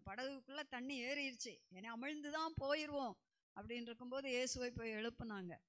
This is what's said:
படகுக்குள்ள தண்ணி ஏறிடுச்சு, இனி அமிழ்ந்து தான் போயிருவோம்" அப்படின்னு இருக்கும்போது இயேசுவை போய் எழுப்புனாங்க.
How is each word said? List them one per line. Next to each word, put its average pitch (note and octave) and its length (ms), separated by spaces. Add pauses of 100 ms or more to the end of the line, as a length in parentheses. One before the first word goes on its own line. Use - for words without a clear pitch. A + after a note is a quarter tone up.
படகுக்குள்ள C4 560
தண்ணி C4 400
ஏறிடுச்சு, C4 560 (100)
இனி F#3 220
அமிழ்ந்து D4 400
தான் D#4 300
போயிருவோம்" C#4+ 520 (480)
அப்படின்னு A#3 220
இருக்கும்போது B3 460
இயேசுவை B3 420
போய் A3+ 240
எழுப்புனாங்க. G#3+ 600 (120)